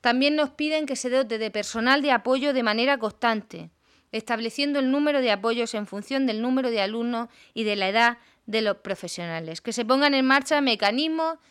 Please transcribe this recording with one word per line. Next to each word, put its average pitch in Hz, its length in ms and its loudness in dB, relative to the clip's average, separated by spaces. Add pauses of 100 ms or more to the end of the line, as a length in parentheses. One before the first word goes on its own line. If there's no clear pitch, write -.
También 262 340 2
nos 294 140 0
piden 302 360 -2
que 269 120 -6
se 247 120 -6
dote 240 280 0
de 220 120 -4
personal 233 520 0
de 285 100 2
apoyo 254 400 2
de 254 100 2
manera 233 360 2
constante, 208 720 -4 (420)
estableciendo 226 680 -2
el 262 120 2
número 285 300 2
de 233 100 2
apoyos 226 420 0
en 208 140 -6
función 269 380 -4
del 220 160 -2
número 254 300 0
de 214 100 0
alumnos 233 480 -2 (240)
y 226 100 -4
de 208 140 0
la 190 100 0
edad 233 300 4 (300)
de 220 140 0
los 208 180 0
profesionales, 165 840 -8
que 233 100 -8
se 233 140 -4
pongan 277 280 2
en 262 120 2
marcha 277 340 4
mecanismos 302 760 0 (140)